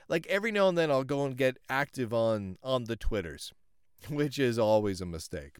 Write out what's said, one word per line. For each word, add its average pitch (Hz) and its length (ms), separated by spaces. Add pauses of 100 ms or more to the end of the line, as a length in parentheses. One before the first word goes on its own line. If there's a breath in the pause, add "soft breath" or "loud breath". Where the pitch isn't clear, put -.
like, 170 200
every 202 240
now 196 180
and 175 80
then 160 140
I'll 135 120
go 139 220
and 135 100
get 131 220 (120)
active 131 440
on, 110 500
on 131 200
the 113 120
Twitters, 85 580 (280)
<laughs> - 280
which 147 300
is 120 180
always 107 440
a 90 40
mistake, 80 540